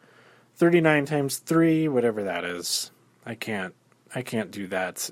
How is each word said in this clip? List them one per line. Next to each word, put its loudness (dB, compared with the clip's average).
thirty-nine 4
times -2
three, 2
whatever 2
that -4
is. -6
I -12
can't, -8
I -8
can't -6
do -10
that -6